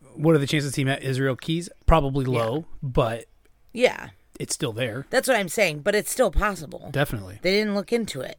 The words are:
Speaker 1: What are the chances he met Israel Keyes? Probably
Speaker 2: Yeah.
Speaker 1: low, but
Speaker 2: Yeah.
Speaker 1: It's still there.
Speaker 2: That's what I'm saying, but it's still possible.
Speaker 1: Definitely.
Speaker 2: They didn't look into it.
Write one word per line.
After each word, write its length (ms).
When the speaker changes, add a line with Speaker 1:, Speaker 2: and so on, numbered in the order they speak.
Speaker 1:
What 220
are 40
the 80
chances 280
he 80
met 200
Israel 320
Keyes? 340
Probably 460
Speaker 2:
Yeah. 140
Speaker 1:
low, 200
but 420
Speaker 2:
Yeah. 360
Speaker 1:
It's 160
still 180
there. 380
Speaker 2:
That's 160
what 100
I'm 120
saying, 320
but 140
it's 160
still 200
possible. 600
Speaker 1:
Definitely. 520
Speaker 2:
They 80
didn't 240
look 180
into 280
it. 180